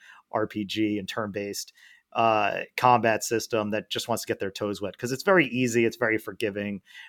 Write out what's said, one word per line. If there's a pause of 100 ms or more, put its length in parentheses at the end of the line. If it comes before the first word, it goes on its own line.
(300)
R
P
G
and
turn-based, (420)
uh, (120)
combat
system
that
just
wants
to
get
their
toes
wet,
'cause
it's
very
easy,
it's
very
forgiving. (260)